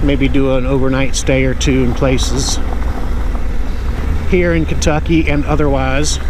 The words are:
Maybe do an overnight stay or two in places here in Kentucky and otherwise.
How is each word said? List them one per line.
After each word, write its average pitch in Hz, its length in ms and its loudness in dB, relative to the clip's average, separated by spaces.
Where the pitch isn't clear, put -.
Maybe 143 240 0
do 135 280 2
an 127 100 0
overnight 135 500 0
stay 135 300 0
or 131 80 2
two 131 300 0
in 120 100 2
places 131 640 0
here 175 240 2
in 165 120 0
Kentucky 156 640 0
and 147 160 0
otherwise. 139 760 0